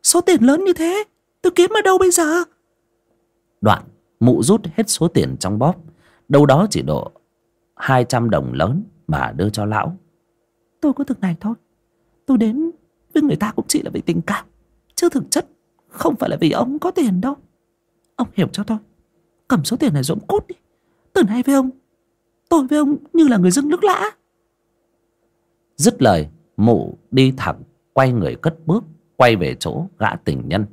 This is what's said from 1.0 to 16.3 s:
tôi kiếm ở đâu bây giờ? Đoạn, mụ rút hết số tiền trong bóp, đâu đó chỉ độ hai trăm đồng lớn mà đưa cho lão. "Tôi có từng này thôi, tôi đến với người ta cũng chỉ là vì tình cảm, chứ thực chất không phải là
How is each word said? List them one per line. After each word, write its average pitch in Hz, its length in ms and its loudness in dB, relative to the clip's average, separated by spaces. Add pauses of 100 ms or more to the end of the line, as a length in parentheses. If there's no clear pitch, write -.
tôi 359 140 0
kiếm 359 200 4
ở 427 60 0
đâu 381 160 2
bây 370 140 2
giờ? 339 320 0 (1160)
Đoạn, 101 220 2 (360)
mụ 113 240 4
rút 208 180 2 (120)
hết 214 160 -4
số - 180 -2
tiền 135 320 -2
trong 104 200 -4
bóp, 156 160 0 (540)
đâu 143 160 6
đó 139 240 4
chỉ 92 120 -2
độ 69 300 -4 (640)
hai 127 300 0
trăm 120 240 -2
đồng 69 240 -2
lớn 107 300 -2 (240)
mà 71 240 -4
đưa 104 180 -4
cho 104 160 -6
lão. 107 320 -4 (840)
"Tôi 285 120 0
có 277 100 -6
từng 262 180 -6
này 180 180 -2
thôi, 220 160 -8 (680)
tôi 262 120 2
đến 247 340 0 (420)
với 302 100 2
người 277 120 0
ta 208 200 -4
cũng - 120 -4
chỉ - 140 -2
là 165 120 -8
vì 175 80 -6
tình 170 200 -2
cảm, - 240 -8 (500)
chứ 349 140 0
thực 240 220 -4
chất - 160 -4 (400)
không - 280 -4
phải - 140 -4
là 156 120 -4